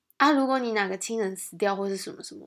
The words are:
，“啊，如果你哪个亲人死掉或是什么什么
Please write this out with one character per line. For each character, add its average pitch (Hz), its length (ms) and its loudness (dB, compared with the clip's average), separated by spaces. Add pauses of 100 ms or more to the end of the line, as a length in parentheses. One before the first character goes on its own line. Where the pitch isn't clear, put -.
(180)
，“啊， 277 140 6
如 269 140 4
果 262 140 2
你 233 140 -2
哪 202 140 2
个 185 100 -4
亲 226 220 -4
人 190 160 -2
死 - 220 -14
掉 196 180 2
或 196 140 -2
是 196 80 -4
什 196 140 -10
么 - 100 -14
什 - 140 -14
么 - 100 -16